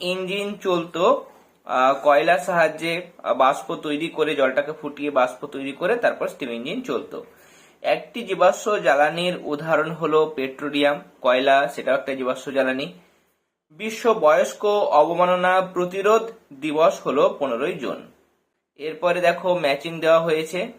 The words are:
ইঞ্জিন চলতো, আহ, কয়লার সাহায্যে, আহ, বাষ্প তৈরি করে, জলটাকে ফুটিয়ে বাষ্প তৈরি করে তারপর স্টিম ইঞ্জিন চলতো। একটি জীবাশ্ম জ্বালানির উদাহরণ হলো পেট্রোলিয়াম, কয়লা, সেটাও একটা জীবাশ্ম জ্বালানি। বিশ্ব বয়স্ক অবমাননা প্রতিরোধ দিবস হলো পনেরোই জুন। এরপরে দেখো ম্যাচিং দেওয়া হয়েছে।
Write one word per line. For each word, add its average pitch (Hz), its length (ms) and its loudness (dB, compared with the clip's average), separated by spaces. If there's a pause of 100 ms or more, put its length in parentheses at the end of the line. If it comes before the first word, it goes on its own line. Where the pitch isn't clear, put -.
ইঞ্জিন 185 540 -6
চলতো, 180 720 0 (380)
আহ, 127 380 2
কয়লার 156 360 6
সাহায্যে, 165 640 0 (160)
আহ, - 160 -2
বাষ্প 139 420 2
তৈরি 156 320 -4
করে, 151 280 -2
জলটাকে 139 360 0
ফুটিয়ে 143 380 -8
বাষ্প 131 360 0
তৈরি 139 260 -10
করে 185 240 -2
তারপর 190 320 -2
স্টিম 139 220 -10
ইঞ্জিন 131 320 -8
চলতো। - 420 -8 (580)
একটি - 400 -4
জীবাশ্ম 190 560 0
জ্বালানির 165 680 0
উদাহরণ 151 460 -2
হলো 156 460 0
পেট্রোলিয়াম, 143 640 -2 (200)
কয়লা, 135 480 4
সেটাও - 260 -2
একটা 135 200 -4
জীবাশ্ম 131 380 -6
জ্বালানি। 131 400 -2 (800)
বিশ্ব 220 440 -2
বয়স্ক 175 500 2 (260)
অবমাননা 180 680 4
প্রতিরোধ 185 720 0 (280)
দিবস 156 400 2
হলো 143 380 2
পনেরোই 135 340 -2
জুন। 123 400 -10 (640)
এরপরে 160 440 -2
দেখো 175 380 2
ম্যাচিং 160 420 -2
দেওয়া 160 200 4
হয়েছে। 165 580 -2